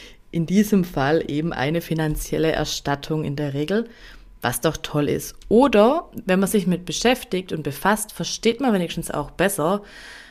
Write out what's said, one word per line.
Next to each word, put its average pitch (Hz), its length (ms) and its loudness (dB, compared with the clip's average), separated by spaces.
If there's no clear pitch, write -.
In 165 160 -2
diesem 196 360 4
Fall 151 460 0
eben 156 240 -2
eine 156 280 -2
finanzielle 156 720 -2
Erstattung 151 720 -4
in 143 120 -4
der 143 180 -4
Regel, 185 340 -2
was 120 180 -2
doch 156 180 0
toll 147 300 -2
ist. - 280 -4
Oder 240 600 6
wenn 185 140 2
man 190 100 2
sich 190 160 2
mit 175 200 0
beschäftigt 185 680 -2
und 160 80 -4
befasst, 190 500 -2
versteht - 480 -2
man 262 140 2
wenigstens 175 380 -2
auch 143 180 -4
besser, 196 540 0